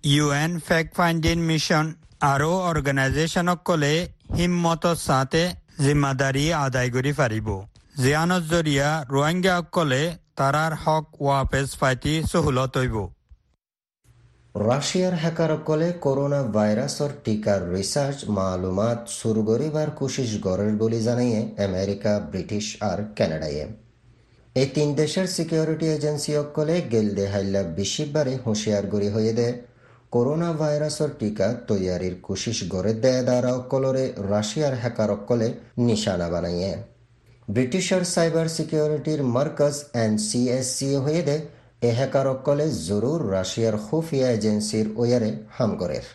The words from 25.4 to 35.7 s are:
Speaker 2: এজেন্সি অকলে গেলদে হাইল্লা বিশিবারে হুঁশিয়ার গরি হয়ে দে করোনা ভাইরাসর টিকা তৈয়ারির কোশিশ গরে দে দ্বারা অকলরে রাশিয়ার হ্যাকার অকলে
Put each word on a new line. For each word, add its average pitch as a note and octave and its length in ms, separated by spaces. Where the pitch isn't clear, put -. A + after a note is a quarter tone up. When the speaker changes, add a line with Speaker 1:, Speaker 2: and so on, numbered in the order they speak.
Speaker 2:
এজেন্সি D3 360
অকলে D#3 320
গেলদে G2+ 420
হাইল্লা G2 280
বিশিবারে C#3+ 560
হুঁশিয়ার G#2+ 500
গরি G#2 220
হয়ে A2 240
দে A#2+ 80
করোনা D3+ 420
ভাইরাসর D3+ 560
টিকা G#2+ 280
তৈয়ারির F2+ 500
কোশিশ F#2+ 320
গরে F#2+ 200
দে C3 100
দ্বারা B2 320
অকলরে C3 460
রাশিয়ার C3 500
হ্যাকার A2 360
অকলে A#2 300